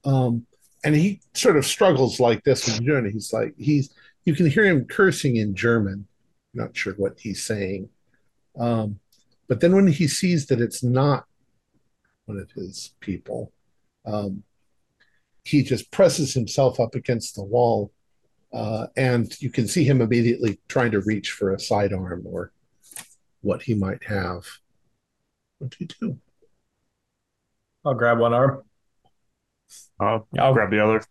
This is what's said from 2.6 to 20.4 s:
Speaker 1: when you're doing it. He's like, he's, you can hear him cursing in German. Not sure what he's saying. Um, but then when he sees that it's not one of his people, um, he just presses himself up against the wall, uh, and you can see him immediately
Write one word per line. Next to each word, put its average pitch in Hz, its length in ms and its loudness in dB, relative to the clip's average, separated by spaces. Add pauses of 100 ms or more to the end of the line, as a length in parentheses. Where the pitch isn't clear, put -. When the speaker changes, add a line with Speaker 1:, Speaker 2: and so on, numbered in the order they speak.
Speaker 1:
when 113 160 -2
you're 143 180 0
doing 113 60 -4
it. 101 80 -4
He's - 180 -8
like, 110 240 -4
he's, 139 380 0 (300)
you 160 100 2
can 160 160 4
hear 214 140 4
him 156 200 4
cursing 151 520 2
in 104 180 -2
German. 101 520 0 (460)
Not - 240 -10
sure 95 180 -6
what 95 240 -4
he's 98 240 -10
saying. 98 460 -6 (680)
Um, 113 400 -2 (500)
but - 120 -2
then 175 140 4
when 196 120 6
he 160 200 2
sees 170 400 0
that 120 140 0
it's - 220 -2
not 127 420 0 (1000)
one 101 120 -10
of 90 120 -14
his - 500 -16
people, 110 520 -10 (520)
um, 101 380 -8 (1040)
he 143 180 2
just 127 280 -4
presses 165 440 2
himself 127 440 0
up 117 160 -2
against - 420 -4
the 101 80 -12
wall, 107 460 0 (640)
uh, 110 440 -6
and 123 440 0
you 127 100 -6
can 113 160 -2
see 165 160 0
him 127 200 4
immediately 117 680 0